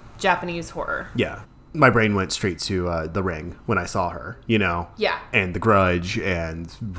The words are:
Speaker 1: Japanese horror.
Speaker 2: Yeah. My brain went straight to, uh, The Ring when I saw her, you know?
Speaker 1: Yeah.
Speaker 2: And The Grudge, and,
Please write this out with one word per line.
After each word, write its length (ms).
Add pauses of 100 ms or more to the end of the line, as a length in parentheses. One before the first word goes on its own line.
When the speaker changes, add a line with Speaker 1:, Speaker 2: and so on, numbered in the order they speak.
(180)
Speaker 1:
Japanese 520
horror. 440
Speaker 2:
Yeah. 260 (360)
My 140
brain 240
went 180
straight 280
to, 280
uh, 200
The 140
Ring 340 (100)
when 120
I 80
saw 240
her, 360
you 120
know? 380
Speaker 1:
Yeah. 220 (140)
Speaker 2:
And 220
The 60
Grudge, 580
and, 540 (260)